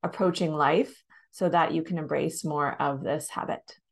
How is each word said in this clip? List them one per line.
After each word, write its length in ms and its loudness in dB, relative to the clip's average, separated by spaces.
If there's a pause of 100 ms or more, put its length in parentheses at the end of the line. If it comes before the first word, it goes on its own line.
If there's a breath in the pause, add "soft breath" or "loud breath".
approaching 500 0
life, 520 2 (260 soft breath)
so 180 0
that 240 4
you 120 0
can 120 -4
embrace 480 -2
more 280 0 (100)
of 220 -2
this 240 -2
habit. 480 -6 (160)